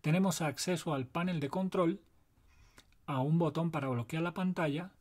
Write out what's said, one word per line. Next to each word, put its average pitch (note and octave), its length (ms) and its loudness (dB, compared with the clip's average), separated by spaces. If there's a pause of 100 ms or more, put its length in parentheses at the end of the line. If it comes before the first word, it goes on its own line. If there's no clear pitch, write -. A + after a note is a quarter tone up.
Tenemos F3+ 400 2
acceso D#3+ 540 -2
al C3 100 -2
panel E3+ 340 -2
de C#3 100 -2
control, F#3+ 520 2 (1040)
a C3+ 160 -2
un D#3 180 4
botón D#3+ 320 0
para C#3+ 160 -2
bloquear B2+ 340 -2
la E3+ 120 -2
pantalla F3+ 680 -2